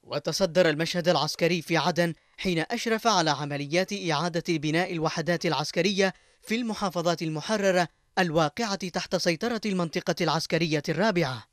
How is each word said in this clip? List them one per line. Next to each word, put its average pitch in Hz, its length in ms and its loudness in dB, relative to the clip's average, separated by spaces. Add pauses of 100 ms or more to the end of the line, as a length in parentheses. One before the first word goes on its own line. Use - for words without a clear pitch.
وتصدر 165 640 0
المشهد 165 400 0
العسكري 165 520 2
في 165 160 0
عدن 170 360 2 (240)
حين 165 340 -2
أشرف 226 360 -2
على 175 220 4
عمليات 143 640 -2 (180)
إعادة 165 460 0
بناء 160 360 0
الوحدات 165 520 -2
العسكرية 180 680 0 (280)
في - 140 -4
المحافظات 180 680 -2
المحررة 180 680 0 (320)
الواقعة 175 560 0
تحت 185 400 -6
سيطرة 190 500 0
المنطقة 180 560 -2
العسكرية 160 680 0
الرابعة. 160 640 0